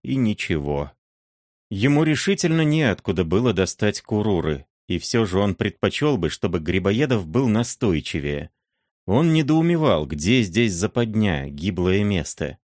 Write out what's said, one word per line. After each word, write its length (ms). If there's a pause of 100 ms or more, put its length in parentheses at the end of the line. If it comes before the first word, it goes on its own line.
и 140
ничего. 760 (800)
Ему 340
решительно 560
неоткуда 640
было 300
достать 480
куруры, 640 (200)
и 120
всё 260
же 140
он 160
предпочёл 640
бы, 120
чтобы 300
Грибоедов 680
был 220
настойчивее. 1000 (560)
Он 260
недоумевал, 760
где 360
здесь 300
западня, 760
гиблое 560
место. 540 (200)